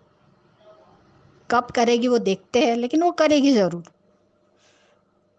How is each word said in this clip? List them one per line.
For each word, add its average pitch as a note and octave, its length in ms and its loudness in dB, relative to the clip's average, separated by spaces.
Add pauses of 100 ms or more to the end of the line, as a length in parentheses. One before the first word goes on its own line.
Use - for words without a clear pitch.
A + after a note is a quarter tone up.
(1500)
कब A#3+ 140 0
करेगी A#3+ 440 -2
वो A#3+ 100 2
देखते G3 480 -2
हैं, A#3 100 0
लेकिन B3 260 -2
वो F4 100 2
करेगी D4 400 2
ज़रूर। F3 400 -2 (1500)